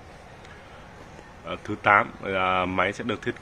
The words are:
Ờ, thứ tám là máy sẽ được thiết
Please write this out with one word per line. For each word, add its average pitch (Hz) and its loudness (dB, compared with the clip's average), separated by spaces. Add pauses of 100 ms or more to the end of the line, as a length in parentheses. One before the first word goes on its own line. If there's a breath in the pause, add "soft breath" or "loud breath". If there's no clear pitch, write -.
(1400 loud breath)
Ờ, 87 -8
thứ 104 -8
tám 104 6 (120)
là 92 0
máy 92 0
sẽ 113 -8
được 110 -6
thiết 120 -6